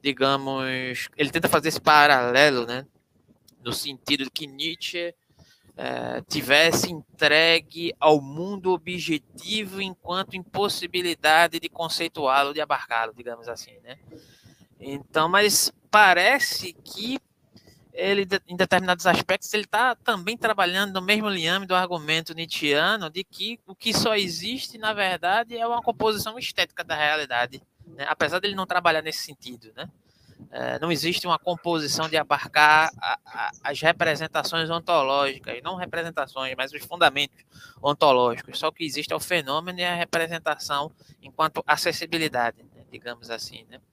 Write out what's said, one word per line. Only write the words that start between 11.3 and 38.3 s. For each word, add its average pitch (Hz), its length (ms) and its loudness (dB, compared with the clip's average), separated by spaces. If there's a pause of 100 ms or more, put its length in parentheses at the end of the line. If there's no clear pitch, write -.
de 165 80 -10
conceituá-lo, 147 840 0
de 151 80 -6
abarcá-lo, 117 540 -2
digamos 117 340 -14
assim, 113 360 -14
né? 123 160 -20 (800)
Então, 143 480 -2
mas 202 440 4 (200)
parece 196 800 6
que 240 480 -8 (720)
ele, 196 320 0
de-, 190 220 -2
em 175 100 -12
determinados 180 500 2
aspectos, 180 460 0
ele 208 140 -2
tá 233 280 0
também 214 420 -4
trabalhando 196 580 0
no 185 80 -4
mesmo 214 260 2
liame 185 380 0
do 185 80 0
argumento 165 600 -2
nietzschiano 165 760 0
de 185 140 -10
que 220 420 -12
o 190 80 -18
que 220 180 -4
só 214 220 0
existe, 202 640 -4
na 220 140 -2
verdade, 202 640 0
é 226 100 -2
uma 233 160 -2
composição 220 560 0
estética 180 460 -4
da 170 100 -6
realidade, 139 680 -2 (240)
né? - 220 -14
Apesar 156 300 -2
dele 196 160 -4
não 190 120 -4
trabalhar 170 360 2
nesse 156 220 -8
sentido, 117 520 -18
né? 151 120 -12 (640)
É, 127 280 -6
não 160 120 -4
existe 165 360 -2
uma 165 120 0
composição 165 720 -2
de 160 80 -2
abarcar 151 840 4
a, 113 280 -4
a, - 240 -8 (120)
as 139 180 -6
representações 160 880 -2
ontológicas, 139 920 -2
não 180 140 -8
representações, 165 800 -6
mas 135 160 -4
os 147 100 -12
fundamentos 143 640 -2 (380)
ontológicos. 131 760 2